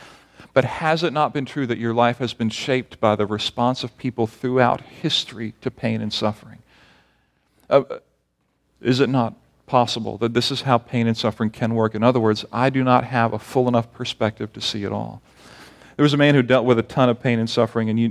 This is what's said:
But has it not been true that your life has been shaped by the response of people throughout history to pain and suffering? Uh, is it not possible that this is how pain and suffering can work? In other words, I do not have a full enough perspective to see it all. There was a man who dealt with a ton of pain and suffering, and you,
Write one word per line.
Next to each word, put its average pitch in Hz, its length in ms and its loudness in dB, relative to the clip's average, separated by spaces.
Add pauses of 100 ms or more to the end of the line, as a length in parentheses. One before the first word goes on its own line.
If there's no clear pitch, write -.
(540)
But 131 100 4
has 160 400 -2
it 170 80 0
not 143 220 0
been 143 100 -4
true 135 240 -6
that 117 100 -2
your 117 160 -2
life 120 260 2
has 117 140 -4
been 113 160 -2
shaped - 520 -4
by 107 160 4
the 104 80 0
response 120 580 -2
of 123 140 -12
people 120 300 -2
throughout 127 520 0
history - 800 -6
to - 100 -6
pain 113 300 -4
and 107 140 -6
suffering? - 460 -6 (1120)
Uh, 139 140 4 (960)
is 127 200 0
it 123 80 2
not 120 240 0 (340)
possible 113 520 0
that 117 140 -2
this 120 180 -2
is 135 100 -6
how 127 160 2
pain 117 280 -2
and 113 120 0
suffering 110 320 -2
can 113 260 -4
work? 110 200 0
In 107 60 -2
other 123 200 4
words, 107 300 0
I 123 180 0
do 135 120 0
not 127 220 4
have 117 300 -2
a 107 60 -6
full 127 280 0
enough 117 240 0
perspective 110 600 -6
to 107 80 -14
see 101 240 -6
it 104 80 -6
all. 107 280 -8 (760)
There 147 80 2
was 147 100 4
a 147 40 0
man 143 160 6
who 139 80 6
dealt 123 220 4
with 120 160 4
a 110 40 -2
ton 127 260 2
of 117 120 -2
pain 120 180 0
and 113 100 -2
suffering, 113 400 0
and 110 100 0
you, 117 120 0